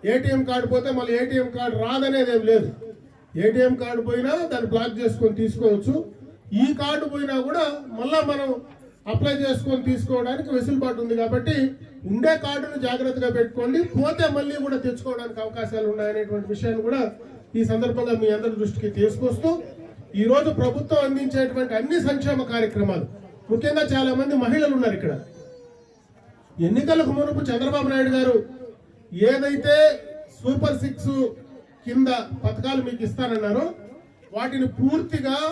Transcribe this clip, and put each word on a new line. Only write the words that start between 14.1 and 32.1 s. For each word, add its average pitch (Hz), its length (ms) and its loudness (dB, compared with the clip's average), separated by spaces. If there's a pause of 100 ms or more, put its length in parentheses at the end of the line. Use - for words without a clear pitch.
మళ్ళీ 285 280 -2
కూడా 269 220 -2
తెచ్చుకోవడానికి 240 640 -6
అవకాశాలు 220 460 -4
ఉన్నాయనేటువంటి 208 600 -2
విషయాన్ని 220 340 -2
కూడా 240 300 0 (440)
ఈ 226 100 2
సందర్భంగా 233 540 0
మీ 220 100 4
అందరి 214 260 0
దృష్టికి 208 340 -4
తీసుకొస్తూ, 247 760 0 (520)
ఈరోజు 262 340 4
ప్రభుత్వం 277 560 2
అందించేటువంటి 262 680 -2
అన్ని 285 280 0
సంక్షేమ 277 420 0
కార్యక్రమాలు, 214 600 0 (460)
ముఖ్యంగా 294 300 2
చాలా 262 320 2
మంది 277 220 0
మహిళలు 277 380 2
ఉన్నారు 240 200 2
ఇక్కడ. 160 260 -4 (1400)
ఎన్నికలకు 269 520 4
మునుపు 294 280 0
చంద్రబాబు 269 480 0
నాయుడు 262 220 2
గారు 254 360 4 (680)
ఏదైతే 269 640 4 (680)
సూపర్ 277 340 2
సిక్స్ 269 500 -2 (580)
కింద 254 220 4 (360)